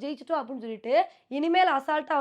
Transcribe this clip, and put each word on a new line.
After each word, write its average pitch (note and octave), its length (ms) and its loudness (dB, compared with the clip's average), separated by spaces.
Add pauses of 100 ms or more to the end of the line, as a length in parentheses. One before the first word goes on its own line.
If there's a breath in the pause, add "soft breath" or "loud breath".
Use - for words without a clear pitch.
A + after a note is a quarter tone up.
ஜெயிச்சிட்டோம் D4 360 -4
அப்படின்னு A#3+ 260 -10
சொல்லிட்டு A3+ 280 -4 (440 loud breath)
இனிமேல் E4+ 380 4
அசால்ட்டா D4+ 440 -2